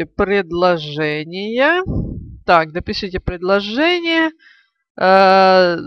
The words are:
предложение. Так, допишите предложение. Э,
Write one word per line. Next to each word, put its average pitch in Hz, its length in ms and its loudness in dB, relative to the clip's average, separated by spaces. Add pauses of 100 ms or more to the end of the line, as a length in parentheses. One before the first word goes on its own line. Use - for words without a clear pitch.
(180)
предложение. 180 1600 -2 (640)
Так, 160 280 2
допишите 185 480 -8
предложение. 294 1120 -2 (640)
Э, 190 920 4